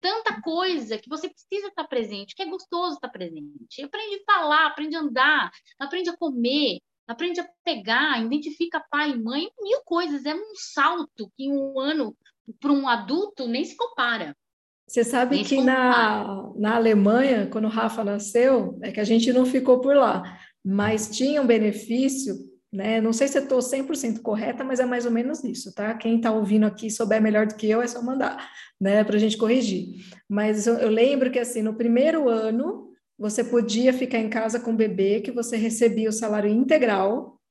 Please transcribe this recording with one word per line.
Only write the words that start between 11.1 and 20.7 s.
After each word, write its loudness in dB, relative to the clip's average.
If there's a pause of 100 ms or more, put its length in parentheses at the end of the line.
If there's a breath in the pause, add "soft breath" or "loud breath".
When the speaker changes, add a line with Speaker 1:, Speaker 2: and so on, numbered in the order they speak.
Speaker 1:
que -10
em -2
um -2
ano -2 (440 soft breath)
para 0
um 2
adulto -2
nem -2
se -16
compara. -4 (520)
Speaker 2:
Você 0
sabe 2
Speaker 1:
Nem 0
se 0
Speaker 2:
que 4
na, 4
Speaker 1:
compara. -10
Speaker 2:
na 2
Alemanha, 4
quando -2
o 0
Rafa -2
nasceu, 2
é -8
que -6
a 0
gente 4
não 6
ficou 4
por 4
lá, 2 (260 loud breath)
mas 0